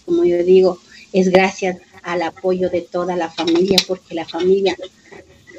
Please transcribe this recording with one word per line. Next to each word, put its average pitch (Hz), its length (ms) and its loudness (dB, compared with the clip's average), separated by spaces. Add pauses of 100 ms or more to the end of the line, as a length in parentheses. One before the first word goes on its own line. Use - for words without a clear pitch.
como 170 200 0
yo 175 180 0
digo, 185 380 4 (320)
es 185 160 2
gracias 185 480 0 (260)
al 180 200 -4
apoyo 185 460 -2
de 180 120 -2
toda 175 340 -6
la 165 160 -4
familia, 170 560 0
porque 180 300 -8
la 160 100 -8
familia 185 500 0 (840)